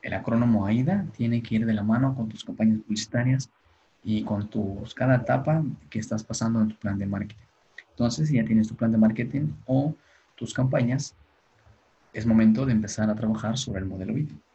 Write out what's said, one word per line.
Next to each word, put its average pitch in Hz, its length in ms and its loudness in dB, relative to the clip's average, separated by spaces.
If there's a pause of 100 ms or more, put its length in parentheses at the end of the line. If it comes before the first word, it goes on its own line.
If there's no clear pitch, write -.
El 90 120 -8
acrónomo 113 520 2
aida 139 400 0 (120)
tiene 117 240 0
que 113 140 -4
ir 110 100 2
de 113 80 0
la 104 100 -2
mano 127 320 2
con 113 140 -4
tus - 160 -14
campañas 110 340 2
publicitarias 127 720 -2 (540)
y 107 200 -2
con 104 240 -4
tus, 101 460 -6
cada 131 220 2
etapa 135 480 0 (260)
que 110 100 -6
estás 107 240 -6
pasando 113 380 -2
en 107 80 2
tu 107 60 -10
plan 101 220 -4
de 101 80 -4
marketing. 98 380 -6 (460)
Entonces, 123 400 0
si 143 60 2
ya 110 100 2
tienes 110 220 4
tu - 80 -10
plan 117 160 0
de 113 60 4
marketing 110 520 2 (160)
o 139 300 2 (400)
tus - 180 -10
campañas, 131 640 0 (960)
es 113 120 -6
momento 110 400 6
de 131 60 0
empezar 107 380 0
a 107 60 0
trabajar 110 420 -2
sobre - 240 -4
el 98 40 -4
modelo 95 280 -6
vita. 151 200 -2 (220)